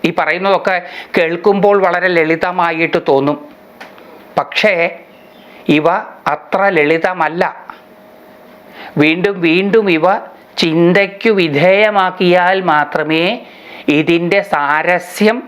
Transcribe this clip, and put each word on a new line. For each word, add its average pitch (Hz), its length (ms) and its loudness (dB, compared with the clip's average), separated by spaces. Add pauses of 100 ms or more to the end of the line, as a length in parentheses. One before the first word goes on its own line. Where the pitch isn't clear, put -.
ഈ - 20 0 (100)
പറയുന്നതൊക്കെ 185 560 0 (400)
കേൾക്കുമ്പോൾ 190 600 2 (100)
വളരെ 175 320 0
ലളിതമായിട്ട് 165 800 0 (100)
തോന്നും, 139 280 2 (1000)
പക്ഷേ - 360 -2 (1040)
ഇവ 156 100 2 (460)
അത്ര - 260 -6 (180)
ലളിതമല്ല. 165 680 0 (1600)
വീണ്ടും 175 340 0 (120)
വീണ്ടും 196 380 2 (120)
ഇവ 156 80 0 (560)
ചിന്തയ്ക്കു 180 720 2 (100)
വിധേയമാക്കിയാൽ 180 1160 2 (140)
മാത്രമേ 156 520 0 (760)
ഇതിൻ്റെ 170 400 2 (140)
സാരസ്യം 170 840 0 (100)